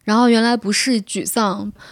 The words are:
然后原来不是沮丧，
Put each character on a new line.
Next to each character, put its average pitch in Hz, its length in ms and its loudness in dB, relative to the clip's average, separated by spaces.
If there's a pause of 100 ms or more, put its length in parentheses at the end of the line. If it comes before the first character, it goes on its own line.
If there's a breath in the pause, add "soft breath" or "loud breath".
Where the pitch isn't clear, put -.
然 214 140 0
后 247 100 4
原 233 160 4
来 240 140 2
不 208 160 -4
是 233 300 0
沮 - 220 -8
丧， 208 460 -2 (220 loud breath)